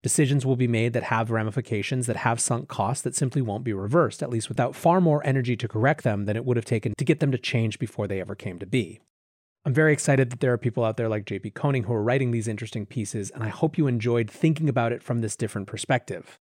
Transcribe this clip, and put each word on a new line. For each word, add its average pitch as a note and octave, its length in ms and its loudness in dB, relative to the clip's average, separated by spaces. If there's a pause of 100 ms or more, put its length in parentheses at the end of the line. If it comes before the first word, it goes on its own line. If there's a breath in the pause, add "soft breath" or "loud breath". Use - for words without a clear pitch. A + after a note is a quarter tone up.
Decisions C3+ 440 2
will C3 100 4
be B2 100 2
made A#2 280 2
that A#2 100 0
have A2+ 260 0
ramifications, A2+ 760 -2
that A2+ 80 -2
have A#2 240 0
sunk B2 300 -2
costs A2+ 340 -2
that B2 100 -4
simply C3+ 280 0
won't A2+ 240 -4
be A#2 80 -2
reversed, G#2 500 0
at C3+ 60 -6
least A#2 180 -4
without B2 300 -2
far F3 240 4
more D3+ 260 4
energy B2+ 300 0
to A#2 100 -4
correct C3 380 0
them G2+ 180 2
than G2+ 140 -2
it A2 80 -6
would B2+ 100 2
have A#2 80 0
taken A2+ 340 -2
to - 60 -2
get D3 160 2
them C#3 140 2
to B2+ 40 -2
change A2+ 420 -2
before G#2+ 280 -4
they F#2+ 140 -4
ever F#2 120 -8
came F#2 260 -8
to - 60 -8
be. F#2+ 360 -4 (680)
I'm C3+ 60 0
very D3+ 200 6
excited C3+ 360 4
that B2 120 -8
there B2+ 120 4
are A#2+ 60 0
people A#2+ 240 0
out A2 120 0
there A2+ 140 -2
like G#2+ 160 -2
J G2 140 -6
P G#2 100 -10
Koning C3+ 360 0
who A#2 80 -2
are G#2+ 100 0
writing B2 260 2
these A#2 180 0
interesting A2 380 -6
pieces, G#2 460 -6
and A#2 120 -6
I A2 40 -2
hope D3+ 320 0
you D3+ 80 4
enjoyed A#2 420 2
thinking D#3 400 2
about A#2+ 220 2
it A#2+ 100 -4
from A#2+ 200 -2
this G#2+ 140 -2
different G#2 320 -4
perspective. - 760 -4